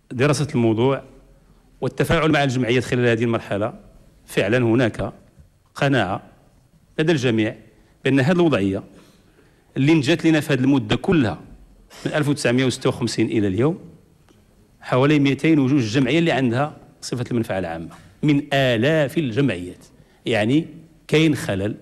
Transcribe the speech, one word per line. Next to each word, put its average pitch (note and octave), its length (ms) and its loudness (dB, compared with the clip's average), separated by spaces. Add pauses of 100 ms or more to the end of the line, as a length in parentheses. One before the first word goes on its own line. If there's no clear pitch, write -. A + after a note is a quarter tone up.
(120)
دراسة C3+ 440 0
الموضوع A#2+ 480 2 (760)
والتفاعل D#3 500 0
مع D3 120 2
الجمعيات B2 400 0
خلال B2 220 0
هذه A#2 180 2
المرحلة، A2 500 -2 (520)
فعلًا A2 320 0
هناك A#2 560 0 (600)
قناعة B2 480 0 (760)
لدى D#3 120 2
الجميع A2+ 440 0 (480)
بأن C#3 160 2
هذه D3+ 160 2
الوضعية G#2 480 0 (960)
اللي C#3 160 2
نجات D#3+ 320 0
لنا D#3 140 4
في C#3+ 140 -2
هذه C3 60 0
المدة B2+ 360 0
كلها C3 440 0 (680)
من - 80 -6
ألف D3+ 140 -2
وتسعمية C3 380 0
وستة B2+ 240 -2
وخمسين A#2 360 -2
إلى G#2+ 220 0
اليوم A#2 320 0 (1000)
حوالي C#3+ 380 2
مئتين C#3 400 2
وجوج C3+ 220 2
جمعية A#2+ 380 0
اللي E3 120 2
عندها C3 460 -2 (240)
صفة A#2+ 300 -8
المنفعة G#2 280 -2
العامة E2 300 -8 (340)
من C#3+ 300 0
آلاف C3+ 640 0
الجمعيات. A2 680 -4 (400)
يعني A#2+ 420 0 (400)
كاين D#3 280 2
خلل G2+ 460 -4